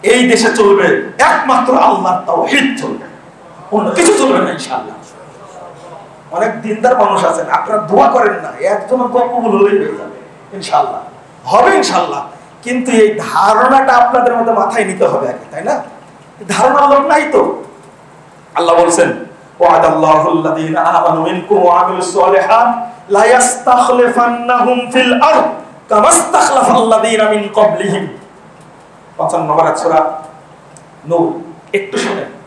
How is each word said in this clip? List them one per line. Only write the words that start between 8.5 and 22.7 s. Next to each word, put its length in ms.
একজনের 480
দোয়া 200
কবুল 240
হলেই 260
হয়ে 200
যাবে 200
ইনশাআল্লাহ, 480
হবে 320
ইনশাআল্লাহ। 520
কিন্তু 280
এই 280
ধারণাটা 600
আপনাদের 440
মধ্যে 160
মাথায় 320
নিতে 220
হবে 220
আগে, 80
তাই 120
না? 200
ধারণার 400
লোক 180
নাই 240
তো। 320
আল্লাহ 200
বলছেন, 380
"ওয়াদাল্লাহুল্লাযীনা 1200
আমানু 400
মিনকুম 440
ওয়া 160
আমিলুস 320
সলিহাত 720